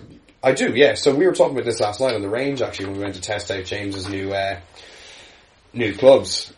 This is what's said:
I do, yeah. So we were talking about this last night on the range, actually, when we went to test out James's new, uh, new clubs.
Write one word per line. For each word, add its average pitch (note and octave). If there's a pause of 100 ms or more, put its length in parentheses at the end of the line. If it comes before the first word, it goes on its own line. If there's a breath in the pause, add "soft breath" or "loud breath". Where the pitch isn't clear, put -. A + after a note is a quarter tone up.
(440)
I C3
do, A#3+
yeah. B2+
So C#3
we E3
were F3
talking C3
about A2+
this A2+
last G#2
night C3
on G#2
the G2
range, C3
actually, G2+
when G2
we G2
went G2
to -
test G#2
out F#2+
James's G2
new, G2
uh, G2 (1120 soft breath)
new A2+
clubs. -